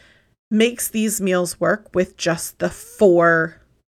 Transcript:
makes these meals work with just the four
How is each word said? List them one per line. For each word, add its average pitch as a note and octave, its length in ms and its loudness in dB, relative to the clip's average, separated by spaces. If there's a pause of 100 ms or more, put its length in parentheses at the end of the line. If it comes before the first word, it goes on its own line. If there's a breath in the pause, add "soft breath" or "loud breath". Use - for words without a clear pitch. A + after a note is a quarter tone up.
(520 soft breath)
makes A#3 380 0
these G#3+ 320 -4
meals F3+ 360 -2
work F3 380 -2
with F#3 220 -2
just - 420 -6
the F3 100 -4
four E3+ 920 2 (380)